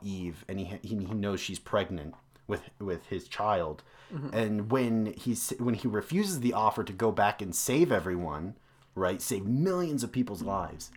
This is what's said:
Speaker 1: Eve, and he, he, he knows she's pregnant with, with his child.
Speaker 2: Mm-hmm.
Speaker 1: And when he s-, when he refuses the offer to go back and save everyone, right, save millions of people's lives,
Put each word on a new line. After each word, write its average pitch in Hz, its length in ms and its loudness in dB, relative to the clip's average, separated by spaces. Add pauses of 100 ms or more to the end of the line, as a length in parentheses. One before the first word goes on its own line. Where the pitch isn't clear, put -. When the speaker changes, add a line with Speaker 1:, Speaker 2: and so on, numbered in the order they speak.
Speaker 1:
Eve, 92 460 -6
and 95 100 -4
he, 95 60 -4 (160)
he, - 140 -6 (100)
he 92 80 -6
knows 101 260 0
she's 92 200 -6
pregnant 90 560 -4 (320)
with, - 320 -4
with 92 260 -4
his 92 220 -6
child. 90 560 0 (280)
Speaker 2:
Mm-hmm. 143 240 -6
Speaker 1:
And 107 360 0
when 113 440 2
he - 180 -2
s-, - 260 -4
when 117 160 2
he 107 120 0
refuses 165 520 0
the 120 140 2
offer 107 300 2
to 98 80 -6
go 107 200 2
back 104 300 4
and 92 140 -4
save 147 360 4
everyone, 87 640 0 (400)
right, 92 260 2
save 98 240 -2
millions 156 580 2
of 117 80 -4
people's 123 300 0
lives, 87 540 -4